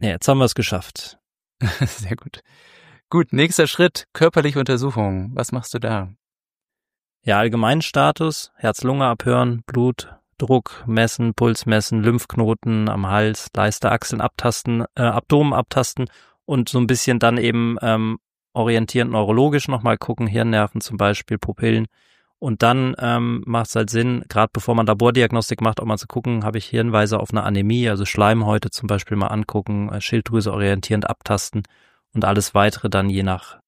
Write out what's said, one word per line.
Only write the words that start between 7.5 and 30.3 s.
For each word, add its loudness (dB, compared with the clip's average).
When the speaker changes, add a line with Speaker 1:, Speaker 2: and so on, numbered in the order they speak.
Speaker 1:
Herz-Lunge -2
abhören, 0
Blutdruck -2
messen, 0
Puls 0
messen, 2
Lymphknoten 0
am -2
Hals, 0
Leiste, 0
Achseln -4
abtasten, -2
äh, 0
Abdomen 2
abtasten -2
und 0
so 0
ein 2
bisschen 2
dann 4
eben, 0
ähm, 0
orientierend 0
neurologisch 2
nochmal 0
gucken, -4
Hirnnerven 0
zum -10
Beispiel, -2
Pupillen. -2
Und -2
dann, 2
ähm, -2
macht's -4
halt 0
Sinn, 0
grad 0
bevor -2
man 2
Labordiagnostik 2
macht, 0
auch -6
mal -2
zu -12
gucken, -2
habe -4
ich -8
Hinweise 2
auf -6
eine 0
Anämie, 2
also 0
Schleimhäute 2
zum -8
Beispiel -2
mal 0
angucken, -4
äh, -6
Schilddrüse -2